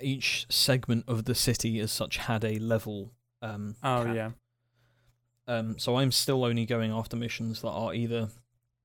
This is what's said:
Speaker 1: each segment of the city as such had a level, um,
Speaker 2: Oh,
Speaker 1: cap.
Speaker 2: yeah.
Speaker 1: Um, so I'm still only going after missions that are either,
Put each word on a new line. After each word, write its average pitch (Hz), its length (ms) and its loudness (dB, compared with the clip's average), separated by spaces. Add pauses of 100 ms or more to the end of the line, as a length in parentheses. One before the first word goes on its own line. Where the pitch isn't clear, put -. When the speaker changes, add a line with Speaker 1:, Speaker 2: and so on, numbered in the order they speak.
Speaker 1:
each 135 480 -2
segment 123 580 4
of 113 180 0
the 127 100 2
city 113 440 2
as 110 120 -2
such - 260 -2
had 110 260 0
a 110 160 0
level, 110 520 -2 (300)
um, 104 420 -8
Speaker 2:
Oh, 127 220 2
Speaker 1:
cap. 117 100 0
Speaker 2:
yeah. 110 160 -4 (1160)
Speaker 1:
Um, 113 300 -2
so 123 200 2
I'm 135 140 4
still 131 320 2
only 117 220 2
going 113 260 0
after 113 240 -4
missions 113 460 -4
that 117 80 -4
are 92 240 -2
either, 113 360 -2 (560)